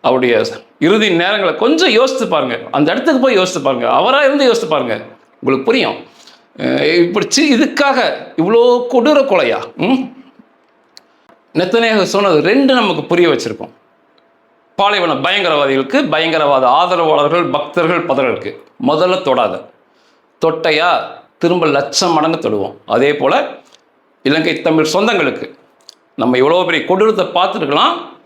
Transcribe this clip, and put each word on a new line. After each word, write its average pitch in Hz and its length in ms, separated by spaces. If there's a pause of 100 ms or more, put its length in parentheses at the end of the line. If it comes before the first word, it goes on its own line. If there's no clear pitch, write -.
அவருடைய 127 300 (440)
இறுதி 208 320
நேரங்களை 180 460
கொஞ்சம் 311 360
யோசித்து 247 360
பாருங்க, 139 280 (140)
அந்த 147 200
இடத்துக்கு 254 300
போய் 247 180
யோசித்து 180 240
பாருங்க, 123 280
அவரா 208 320
இருந்து 277 220
யோசித்து 226 240
பாருங்க, 127 280 (380)
உங்களுக்கு 135 340
புரியும். 226 280 (640)
அஹ், 135 240 (140)
இப்படி 175 320
சி-, 294 220
இதுக்காக 262 480 (380)
இவ்வளோ 214 240 (280)
கொடூர 269 340
கொலையா? 160 380 (160)
ம்? 254 260 (1500)
நெத்தனியாஹு 214 500
சொன்னது 196 380
ரெண்டு 262 320
நமக்கு 190 300
புரிய 175 240
வச்சிருக்கோம். 117 440 (1040)
பாலைவன 196 360
பயங்கரவாதிகளுக்கு 147 840 (100)
பயங்கரவாத 156 600
ஆதரவாளர்கள், 160 840
பக்தர்கள், 160 540
பதர்களுக்கு 123 460 (320)
முதல்ல 180 400
தொடாத. 123 320 (880)
தொட்டையா 160 460 (500)
திரும்ப 170 280
லட்சம் 151 480
மடங்கு 160 240
தொடுவோம். 101 360 (120)
அதே 127 280
போல 143 200 (880)
இலங்கை 156 380
தமிழ் 156 300
சொந்தங்களுக்கு 180 540 (720)
நம்ம 127 220
இவ்வளோ 160 280
பெரிய 165 180
கொடூரத்தை 190 500
பார்த்துருக்கலாம் 185 600 (320)